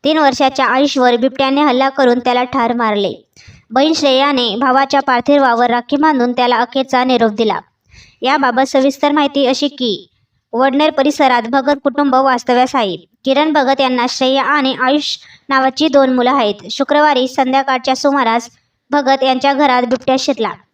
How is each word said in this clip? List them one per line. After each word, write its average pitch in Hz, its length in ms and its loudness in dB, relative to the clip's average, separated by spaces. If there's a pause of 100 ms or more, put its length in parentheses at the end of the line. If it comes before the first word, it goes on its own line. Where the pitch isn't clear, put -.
तीन 311 140 0
वर्षाच्या 269 480 2
आयुषवर 254 500 2
बिबट्याने 269 460 0
हल्ला 269 280 2
करून 254 300 0
त्याला 247 240 -2
ठार 247 300 -2
मारले. 214 540 -4 (420)
बहीण 277 240 2
श्रेयाने 269 600 0
भावाच्या 269 440 0
पार्थिवावर 247 720 2
राखी 240 280 -2
बांधून 269 340 0
त्याला 247 260 0
अखेरचा 254 460 -2
निरोप 233 280 2
दिला. 208 280 -2 (640)
याबाबत 262 460 0
सविस्तर 277 440 0
माहिती 285 340 0
अशी 269 220 -2
की, 247 420 -6 (440)
वडनेर 269 380 0
परिसरात 277 580 0
भगत 277 340 0
कुटुंब 277 320 0
वास्तव्यास 254 600 0
आहे. 202 200 -2 (300)
किरण 285 280 0
भगत 269 280 0
यांना 254 280 0
श्रेया 262 340 -2
आणि 262 380 0
आयुष 285 360 -2 (320)
नावाची 262 380 0
दोन 269 260 2
मुलं 247 180 0
आहेत. 220 240 0 (160)
शुक्रवारी 285 560 0
संध्याकाळच्या 262 680 -2
सुमारास 247 540 0 (420)
भगत 269 320 0
यांच्या 262 300 0
घरात 262 300 2
बिबट्या 247 360 -2
शिरला. 233 320 -4 (220)